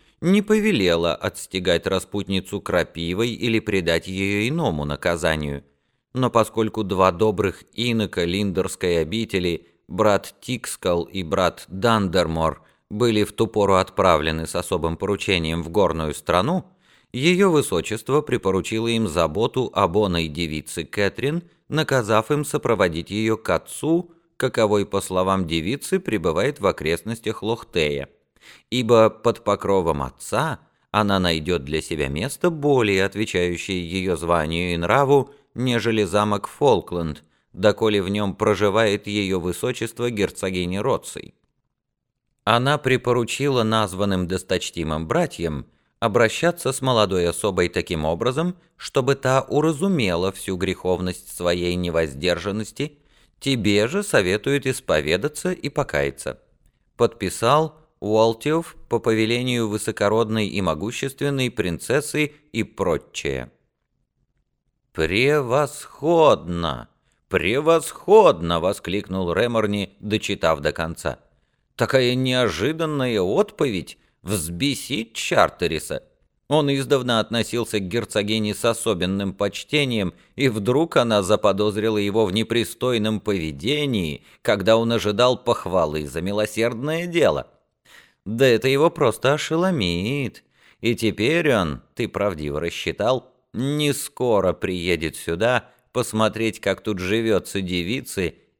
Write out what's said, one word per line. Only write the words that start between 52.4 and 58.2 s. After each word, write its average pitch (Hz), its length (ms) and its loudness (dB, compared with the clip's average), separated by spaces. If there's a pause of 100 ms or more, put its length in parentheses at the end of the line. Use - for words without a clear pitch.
Тебе 104 480 2
же 185 160 -2
советует 127 640 0
исповедаться 92 840 0
и - 160 -8
покаяться. 71 720 -4 (560)
Подписал 120 800 0 (240)
Уолтиоф 113 760 0 (120)